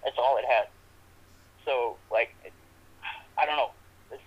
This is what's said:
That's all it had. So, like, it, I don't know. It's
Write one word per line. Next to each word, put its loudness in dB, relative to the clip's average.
That's -4
all 2
it -2
had. 2
So, 0
like, 0
it, -18
I 2
don't -2
know. 0
It's -16